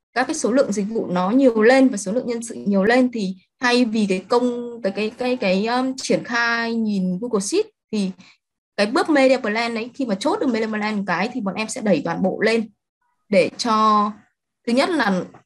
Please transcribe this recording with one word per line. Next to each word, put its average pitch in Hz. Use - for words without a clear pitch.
các 254
cái 320
số 247
lượng 262
dịch 202
vụ 220
nó 180
nhiều 240
lên 262
và 202
số 190
lượng 233
nhân 233
sự -
nhiều 202
lên 247
thì 190
thay 247
vì 220
cái 190
công, 240
cái, 196
cái, 208
cái, 247
cái, 196
um, 254
triển -
khai 233
nhìn 190
Google 226
Sheet 349
thì 196
cái 208
bước 285
media 269
plan 233
ấy, 233
khi 269
mà 214
chốt 302
được 294
media 220
plan 214
cái 180
thì 247
bọn 196
em 214
sẽ -
đẩy 190
toàn 170
bộ 185
lên 220
để 180
cho, 214
thứ 233
nhất 294
là 220